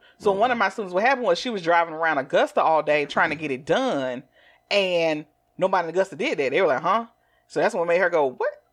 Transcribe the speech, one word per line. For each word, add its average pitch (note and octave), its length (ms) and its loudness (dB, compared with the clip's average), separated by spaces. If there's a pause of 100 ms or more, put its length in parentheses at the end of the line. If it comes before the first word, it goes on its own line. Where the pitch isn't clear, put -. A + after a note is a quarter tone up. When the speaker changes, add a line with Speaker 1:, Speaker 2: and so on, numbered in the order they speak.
(180)
Speaker 1:
So G3 160 2
Speaker 2:
Mm. F#3+ 40 -2
Speaker 1:
one A#3 120 2
of A#3+ 80 0
my G3+ 120 2
students, G3 220 -10
what F3+ 120 -2
happened B3 240 0
was F3 100 4
she B3+ 140 -6
was G3 100 -6
driving E3+ 320 2
around D#3 240 0
Augusta G3+ 460 0
all D#3 180 2
day D3+ 240 0
trying E3+ 240 0
to D3+ 60 -4
get D#3 160 -8
it B2+ 120 -12
done, D3 600 -2 (480)
and E3+ 540 0 (340)
nobody F#3 280 2
in - 60 -6
Augusta F#3 220 0
did G#3+ 240 -4
that. C3+ 100 0
They D#3 120 0
were F3+ 60 4
like, C3 140 0
"Huh?" G3+ 240 0 (420)
So - 120 -6
that's G3 160 2
what E3+ 100 0
made E3+ 140 2
her F3+ 100 2
go, D#3+ 220 2
"What? B4 180 -4 (240)